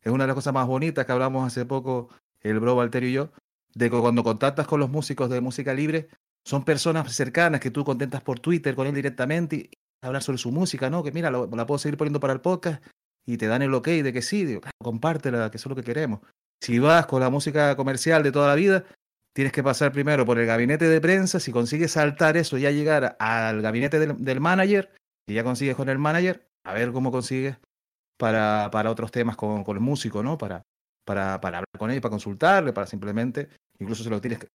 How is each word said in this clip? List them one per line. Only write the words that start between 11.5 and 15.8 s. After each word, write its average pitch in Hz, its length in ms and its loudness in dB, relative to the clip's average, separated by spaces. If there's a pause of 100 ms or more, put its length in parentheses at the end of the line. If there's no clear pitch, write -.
puedo 143 100 0
seguir 147 200 -4
poniendo 147 220 -2
para 135 140 0
el 131 80 -4
podcast 175 420 -2 (440)
y 120 100 -4
te 110 100 -2
dan 120 140 2
el 135 120 2
ok 127 140 0
de 151 260 0
que 123 100 -4
sí, 202 220 -2
digo, 117 160 -4
"Claro, - 200 -16
compártela, 120 680 -2
que 110 60 -14
eso - 100 -12
es 135 40 -6
lo 135 40 -6
que 123 80 -8